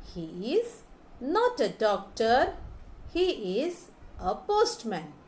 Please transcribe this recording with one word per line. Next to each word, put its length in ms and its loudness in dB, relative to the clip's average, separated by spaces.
He 420 -4
is 260 -2
not 400 2
a 80 4
doctor. 840 2
He 500 0
is 260 -4
a 180 -2
postman. 760 0